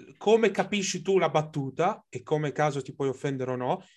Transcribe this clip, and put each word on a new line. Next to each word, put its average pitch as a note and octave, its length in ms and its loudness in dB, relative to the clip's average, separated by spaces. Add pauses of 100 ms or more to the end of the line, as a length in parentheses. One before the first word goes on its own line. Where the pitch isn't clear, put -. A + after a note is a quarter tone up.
(160)
come A3 340 4
capisci F#3+ 520 -2
tu F#3+ 160 2
la E3+ 100 4
battuta D3+ 800 -2
e B2 140 -12
come D3+ 300 -2
caso D3 300 0
ti - 120 -14
puoi C#3 140 -2
offendere C3 440 -4
o B2+ 40 -4
no, C#3 280 -2 (120)